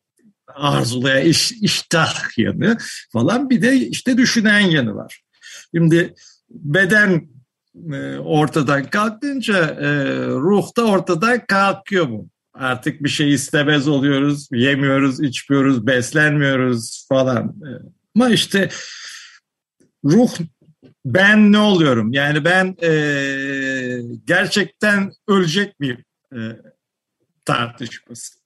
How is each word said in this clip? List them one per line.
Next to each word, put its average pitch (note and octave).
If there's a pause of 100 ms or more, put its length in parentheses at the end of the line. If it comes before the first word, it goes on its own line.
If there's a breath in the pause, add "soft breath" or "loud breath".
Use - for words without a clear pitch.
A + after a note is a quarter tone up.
(480)
arzulayan C3+
iş-, - (100)
iştah -
yanı A2+ (340 loud breath)
falan, G#3+
bir A3
de B3+
işte B3
düşünen G#3+
yanı D3
var. - (540 loud breath)
Şimdi E3+ (360 soft breath)
beden, F#3 (640)
e, C#3
ortadan D3
kalkınca, A3
e, C#3+ (400)
ruh E3+
da A#3
ortadan G3
kalkıyor G3
mu? G#2+ (240)
Artık C3
bir C#3+
şey C#3+
istemez C#3+
oluyoruz, C#3+
yemiyoruz, C3+
içmiyoruz, C3+
beslenmiyoruz C3+
falan. B2+
E, - (460)
ama B3
işte G3 (1400 loud breath)
ruh, G3+ (720)
ben G3+
ne G#3
oluyorum? D3
Yani C#3+
ben, F#3
e, E3 (1300)
gerçekten G3 (160)
ölecek G3
miyim? C3 (300)
E, B2 (1080)
tartışması. -